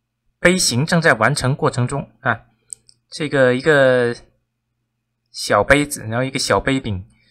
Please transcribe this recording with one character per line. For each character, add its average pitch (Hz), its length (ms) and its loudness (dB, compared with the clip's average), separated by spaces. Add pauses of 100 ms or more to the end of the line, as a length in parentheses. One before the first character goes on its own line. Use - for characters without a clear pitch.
(400)
杯 185 160 2
形 135 300 0
正 175 120 0
在 156 140 4
完 113 220 2
成 127 200 -2
过 - 160 -2
程 120 160 -2
中 139 240 -8 (100)
啊。 117 260 -4 (640)
这 151 180 -8
个 131 260 2
一 131 60 -4
个 127 560 2 (1120)
小 104 320 0
杯 143 220 2
子， 127 200 -10
然 110 100 -8
后 127 100 -2
一 135 60 -6
个 - 80 -8
小 101 220 0
杯 135 180 -2
柄， 101 280 -6 (240)